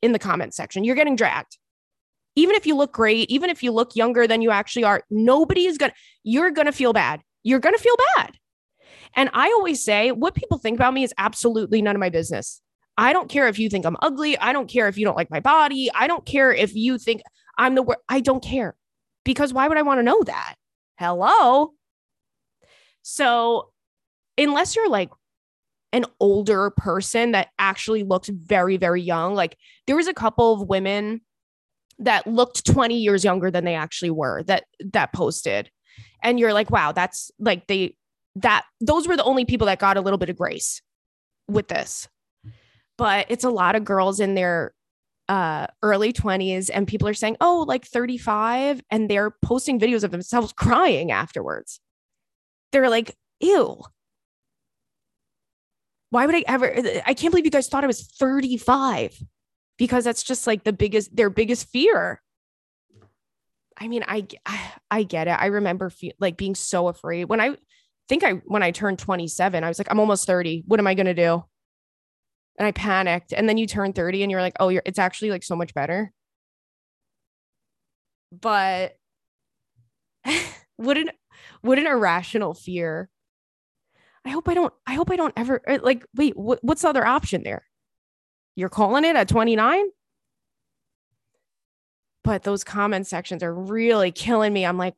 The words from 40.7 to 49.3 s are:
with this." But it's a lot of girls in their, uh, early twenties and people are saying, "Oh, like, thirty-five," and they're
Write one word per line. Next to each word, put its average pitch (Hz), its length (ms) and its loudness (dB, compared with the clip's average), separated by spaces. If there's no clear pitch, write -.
with 202 200 -2
this." - 400 -8
But 202 320 0
it's 240 160 -4
a 254 60 2
lot 202 260 2
of 214 80 -2
girls 196 360 0
in 196 140 0
their, 180 400 -2
uh, 160 380 -2
early 214 300 2
twenties 190 580 -2
and 202 160 -2
people 208 220 -4
are 208 60 -2
saying, 220 260 -4
"Oh, 349 260 2
like, 262 200 -4
thirty-five," 247 920 -2
and 220 200 0
they're 208 200 0